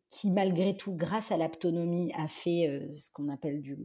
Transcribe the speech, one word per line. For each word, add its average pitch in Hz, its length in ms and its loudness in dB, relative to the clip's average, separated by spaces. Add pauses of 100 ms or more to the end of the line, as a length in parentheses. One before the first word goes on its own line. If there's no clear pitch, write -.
(100)
qui - 220 0
malgré 190 440 4
tout, 190 200 -6
grâce 180 360 0
à 170 40 2
l'aptonomie, 170 800 0
a 156 140 -2
fait, 170 400 2
heu, 143 300 -4
ce - 120 -12
qu'on 147 180 -6
appelle 143 340 -4
du, 139 220 -8